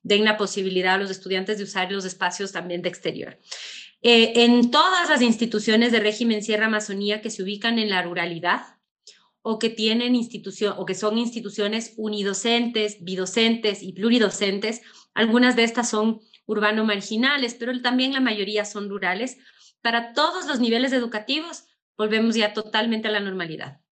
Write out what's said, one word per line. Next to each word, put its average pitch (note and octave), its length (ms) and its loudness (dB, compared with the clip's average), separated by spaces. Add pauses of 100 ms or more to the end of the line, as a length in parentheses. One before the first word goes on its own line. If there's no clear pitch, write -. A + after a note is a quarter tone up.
den G#3 220 4
la G#3+ 120 4
posibilidad F#3+ 580 0
a - 40 0
los G3 100 -4
estudiantes F#3+ 480 -4
de G3+ 60 -8
usar F#3 280 -4
los G3 140 -4
espacios F#3+ 460 -6
también F3 320 -6
de F3 60 -2
exterior. - 500 -8 (640)
Eh, A#3 400 6
en A#3+ 260 8
todas F4 400 4
las C4+ 140 4
instituciones A3+ 680 2
de A#3 80 4
régimen G#3+ 440 0
Sierra G#3+ 240 0
Amazonía G#3 540 -2
que G#3+ 100 -6
se G3+ 100 -10
ubican G#3 380 -2
en G#3+ 100 0
la F#3 140 0
ruralidad F3 580 -2 (800)
o A3 160 -2
que A3+ 120 0
tienen A3+ 460 2
institución, G3+ 640 -4
o F#3 80 -8
que F#3 100 -4
son G#3+ 220 -2
instituciones A3+ 800 -4
unidocentes, G#3+ 1080 -2
bidocentes G3+ 800 0
y F#3 120 -10
pluridocentes, G#3 880 0 (340)
algunas A#3 400 4
de A#3 80 4
estas A#3 260 0
son A3 300 0 (260)
urbano G#3+ 380 0
marginales, A3+ 720 0
pero B3 260 -6
también B3+ 320 0
la C4+ 60 -2
mayoría G#3 460 0
son G#3 240 -8
rurales. G3 480 -4 (440)
Para A#3 320 -2
todos D#4+ 340 0
los C#4 120 -2
niveles A#3+ 340 2
educativos, C4 720 -4 (300)
volvemos A3 400 2
ya G#3+ 180 2
totalmente A3 540 -2
a G#3+ 40 0
la G#3+ 80 -2
normalidad. F#3 580 -8 (140)